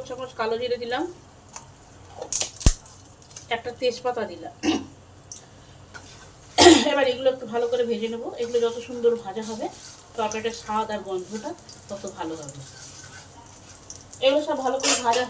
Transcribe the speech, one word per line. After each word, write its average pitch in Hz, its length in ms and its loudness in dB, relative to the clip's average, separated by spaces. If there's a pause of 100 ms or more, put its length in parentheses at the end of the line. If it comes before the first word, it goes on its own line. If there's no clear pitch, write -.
চামচ 254 320 -8
কালো 226 220 0
জিরে 240 220 0
দিলাম, 247 200 -2 (2500)
একটা 233 240 -6
তেজপাতা 247 520 -2
দিলাম। 165 220 -12 (2500)
এবার 277 200 4
এগুলো 254 220 -2
একটু 247 200 -10
ভালো 240 180 2
করে 247 180 2
ভেজে 220 240 0
নেব। 233 100 -8 (180)
এগুলো 240 240 0
যত 233 120 0 (100)
সুন্দর 240 240 2 (120)
ভাজা 196 260 -8
হবে, 220 160 -6 (520)
তরকারিটার 220 440 -2
স্বাদ 214 320 -2
আর 202 140 -4
গন্ধটা 196 440 -6 (380)
তত 202 140 -10 (140)
ভালো 160 240 -6
হবে। 139 180 -14 (1700)
এগুলো 285 220 6
সব 294 180 0
ভালো 262 160 2
করে - 140 4 (100)
ভাজা 240 240 4